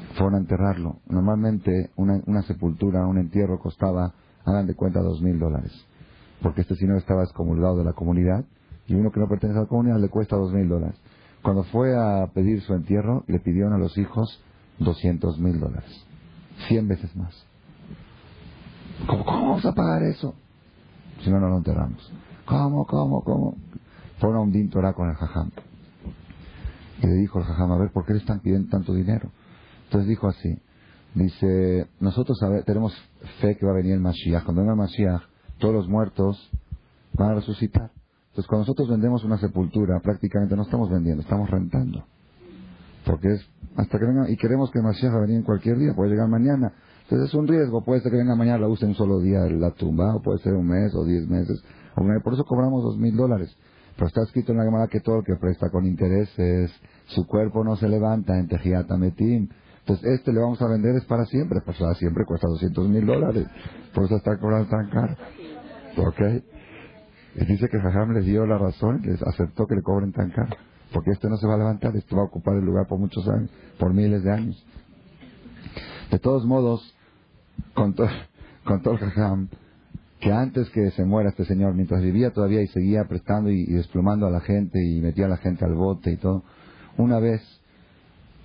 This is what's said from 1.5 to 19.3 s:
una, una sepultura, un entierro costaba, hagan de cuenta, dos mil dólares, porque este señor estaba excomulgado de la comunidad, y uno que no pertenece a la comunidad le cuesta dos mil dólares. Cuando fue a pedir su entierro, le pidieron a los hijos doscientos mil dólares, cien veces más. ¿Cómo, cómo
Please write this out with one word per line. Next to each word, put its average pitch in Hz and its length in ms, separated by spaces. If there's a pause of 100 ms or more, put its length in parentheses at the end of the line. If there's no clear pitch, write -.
una, 98 300
una 104 160
sepultura, 90 640
un 95 120
entierro 90 400
costaba, 90 540 (320)
hagan 95 220
de 82 80
cuenta, 87 260
dos 85 220
mil 90 160
dólares, 78 340 (680)
porque 90 200
este 92 120
señor 95 240
estaba 92 240
excomulgado 87 560
de 85 60
la 85 80
comunidad, 90 520 (420)
y - 80
uno 107 160
que 104 100
no 107 80
pertenece 104 300
a 110 40
la 107 60
comunidad 117 320
le 98 80
cuesta 104 280
dos 92 160
mil 95 160
dólares. 85 280 (460)
Cuando 98 220
fue 123 320
a 101 380
pedir 98 280
su 101 120
entierro, 101 540
le 87 100
pidieron 98 340
a 101 60
los 90 200
hijos 110 440 (360)
doscientos 85 600
mil 85 220
dólares, - 300 (760)
cien 110 220
veces 87 260
más. 90 320 (1600)
¿Cómo, - 180
cómo - 180